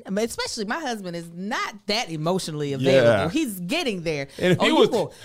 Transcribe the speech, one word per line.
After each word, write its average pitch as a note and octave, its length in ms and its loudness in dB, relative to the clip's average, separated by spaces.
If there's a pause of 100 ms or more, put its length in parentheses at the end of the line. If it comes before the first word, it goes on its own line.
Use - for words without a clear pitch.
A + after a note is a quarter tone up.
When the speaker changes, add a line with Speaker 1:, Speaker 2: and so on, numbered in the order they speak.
Speaker 1:
I - 40 -12
mean, G#3 160 0
especially A#3 400 -6
my B3+ 120 -4
husband G#3 380 -6
is E3+ 160 -10
not A3+ 420 -6 (120)
that G#3+ 240 -2
emotionally D#3 640 -2
available. C3 360 6
Speaker 2:
Yeah. G#2+ 200 2
Speaker 1:
He's A#3 280 -2
getting G3+ 440 -4
there. D3+ 260 -4 (100)
Speaker 2:
And F3+ 140 4
if - 80 4
Speaker 1:
Oh, G3 40 4
Speaker 2:
he C#4 40 6
Speaker 1:
you D#4 80 4
Speaker 2:
was G#4 140 6
Speaker 1:
gonna, G3 180 0 (160)